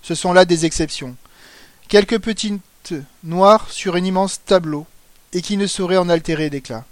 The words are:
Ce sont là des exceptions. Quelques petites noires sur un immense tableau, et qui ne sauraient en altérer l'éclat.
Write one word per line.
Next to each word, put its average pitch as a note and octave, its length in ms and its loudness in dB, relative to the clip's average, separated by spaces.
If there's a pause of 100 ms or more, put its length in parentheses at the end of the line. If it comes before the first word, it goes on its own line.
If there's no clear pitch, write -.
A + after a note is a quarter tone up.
Ce E3 140 -6
sont F3+ 160 -2
là F#3 120 8
des E3+ 220 2
exceptions. C#3+ 500 -6 (720)
Quelques G#3 300 2
petites G3+ 760 -8 (280)
noires F#3+ 480 4
sur - 240 -6
un F3+ 100 0
immense F#3+ 400 -2
tableau, D#3+ 420 0 (460)
et F3+ 80 -4
qui G3+ 160 -4
ne G3 120 0
sauraient F#3 280 -2
en F3+ 120 2
altérer D#3+ 420 0
l'éclat. C3 420 -10